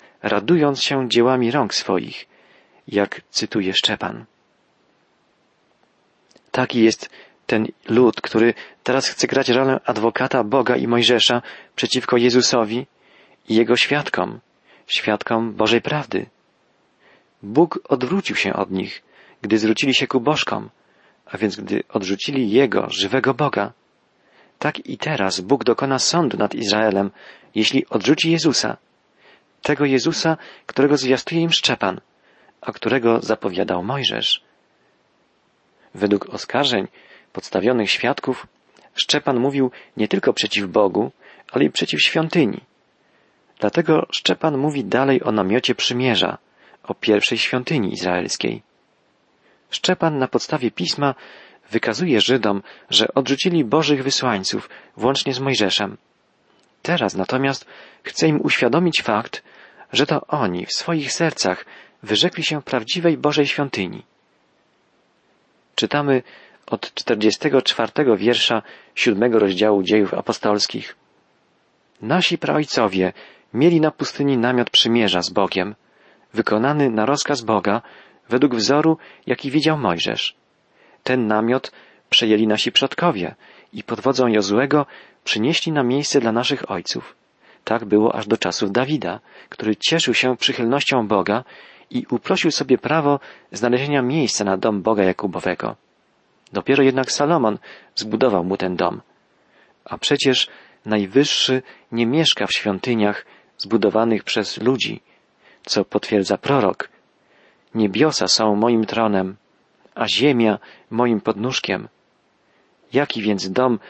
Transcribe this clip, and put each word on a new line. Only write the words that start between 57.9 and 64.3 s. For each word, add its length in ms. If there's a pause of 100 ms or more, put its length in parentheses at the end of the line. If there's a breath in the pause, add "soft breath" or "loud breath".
chce 260
im 160
uświadomić 580
fakt, 400 (500 loud breath)
że 140
to 200
oni 400
w 60
swoich 400
sercach 540 (360 loud breath)
wyrzekli 420
się 180
prawdziwej 560
Bożej 280
świątyni. 560 (1700)